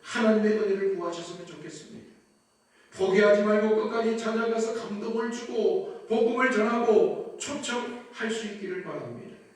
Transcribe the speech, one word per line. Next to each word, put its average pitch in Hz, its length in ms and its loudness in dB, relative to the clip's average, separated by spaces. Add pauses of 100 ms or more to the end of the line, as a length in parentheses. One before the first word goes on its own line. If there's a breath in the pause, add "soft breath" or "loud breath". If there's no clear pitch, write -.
하나님의 214 560 4
은혜를 196 380 0
구하셨으면 170 500 -8
좋겠습니다. 147 640 -16 (800 soft breath)
포기하지 208 500 6
말고 214 340 4
끝까지 226 420 0
찾아가서 226 560 -2
감동을 226 560 -4
주고 - 800 -2
복음을 254 420 2
전하고 226 880 2
초청할 240 920 -6
수 220 160 -4
있기를 185 360 -8
바랍니다. 120 540 -12 (200)